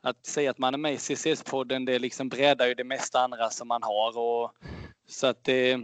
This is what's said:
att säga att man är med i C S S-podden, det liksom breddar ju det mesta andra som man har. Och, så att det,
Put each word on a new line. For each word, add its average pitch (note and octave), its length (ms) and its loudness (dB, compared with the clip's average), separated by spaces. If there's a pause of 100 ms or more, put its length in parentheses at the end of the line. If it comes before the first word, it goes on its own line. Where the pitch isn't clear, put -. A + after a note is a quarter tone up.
att - 220 -4
säga C#3+ 260 0
att - 60 -4
man C3 160 0
är C#3 40 -4
med D3+ 160 0
i B2 40 -4
C - 160 -4
S - 120 -4
S-podden, C3 600 -2
det B2+ 140 2
liksom C3 300 -4
breddar B2+ 360 4
ju B2 80 2
det B2 100 -4
mesta C3 360 -2
andra A#2+ 300 0
som A#2 180 -8
man A#2 160 0
har. A2 340 0
Och, A#2 340 0 (560)
så - 200 -2
att A#2+ 160 0
det, B2+ 400 4